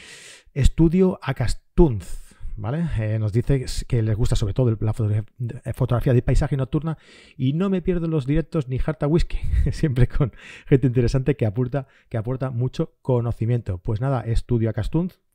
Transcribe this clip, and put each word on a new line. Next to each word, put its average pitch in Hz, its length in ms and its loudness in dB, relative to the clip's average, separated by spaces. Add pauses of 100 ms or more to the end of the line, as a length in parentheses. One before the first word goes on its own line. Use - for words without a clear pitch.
(560)
Estudio 165 680 4
Acastunz, - 1120 0 (200)
¿vale? 127 300 -4 (140)
Eh, 110 200 -2
nos 107 140 -2
dice 127 320 2 (220)
que 117 140 0
les 110 140 0
gusta 113 200 2
sobre 98 200 0
todo 127 140 2
el, 113 100 0
la 110 140 -2
fotografía, 107 320 -2 (400)
eh, 113 80 -6
fotografía 123 400 0
de 123 100 4
paisaje 139 340 2
nocturna 151 400 -4 (400)
y 135 160 0
"No 190 160 0
me 185 140 0
pierdo 175 240 -2
los 156 180 -2
directos 151 440 -2
ni 127 100 -2
jarta - 260 -2
whisky". 156 320 2
<laughs> - 340 0
Siempre 123 360 2
con - 240 0 (340)
gente 139 220 4
interesante 127 480 0
que 117 100 -2
aporta, 123 420 -4 (220)
que 117 80 -6
aporta 127 320 -6
mucho 127 540 -6
conocimiento. 117 760 -2
Pues 110 220 -4
nada, 131 200 -2
Estudio 113 480 0
Acastunz, 156 500 -4 (160)